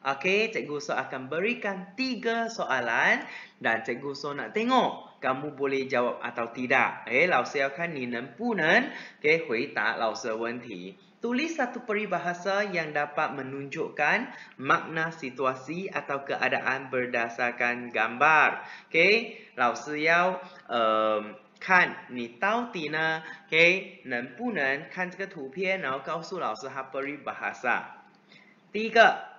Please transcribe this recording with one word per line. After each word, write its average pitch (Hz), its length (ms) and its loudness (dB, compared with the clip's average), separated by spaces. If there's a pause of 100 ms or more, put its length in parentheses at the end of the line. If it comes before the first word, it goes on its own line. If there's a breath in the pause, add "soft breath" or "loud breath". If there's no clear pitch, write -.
Okey, 190 480 0
Cikgu 143 280 -6
So - 120 -6
akan 131 400 -4
berikan 190 640 -4
tiga 233 560 -2
soalan 135 720 2 (400 loud breath)
dan 113 200 2
Cikgu 135 280 -6
So 143 240 -8
nak 127 160 -8
tengok 226 720 0
kamu 139 320 -2
boleh 135 320 -2
jawab 123 320 0
atau 120 320 -6
tidak. 123 560 0
Okey, 147 240 4
lao 127 160 2
sư 139 160 -2
akan 165 320 -4
ni 123 160 -6
nan 120 240 -8
pu 220 240 -2
nan, 185 320 4 (320 loud breath)
okey, 160 240 8
hui 127 240 0
ta 110 240 2
lao 110 200 2
sư 110 200 -2
wen 117 240 -2
ti. 98 400 -12 (240 soft breath)
Tulis 277 320 0
satu 247 280 -4
peribahasa 196 840 -2
yang 165 240 -4
dapat 147 480 -2
menunjukkan 147 960 -2 (240 loud breath)
makna 160 560 0
situasi 131 760 -4
atau 143 360 -4
keadaan 131 640 -2
berdasarkan 120 1040 -2
gambar. 123 720 4 (240 loud breath)
Okey, 202 640 2
lao 120 240 2
sư 151 200 -6
yao, 175 400 4 (320 loud breath)
ehm, 110 640 2 (240)
kan 175 560 2
ni 117 240 -8
tau 240 320 0
ti 156 160 -6
ne, 160 320 0 (320 loud breath)
okey, 170 560 4
nan 123 320 -4
pu 233 160 -4
nan 143 320 0
kan 180 240 -6
zhe 180 80 -18
ge 196 80 -6
tu 135 240 -12
pian, 185 320 -2
rao 135 160 -2
gao 165 240 -6
su 180 160 -8
lao 113 160 -2
sư 131 160 -10
ha 135 160 -8
peribahasa. 123 1120 -4 (720 loud breath)
Tiga. 220 560 6 (120)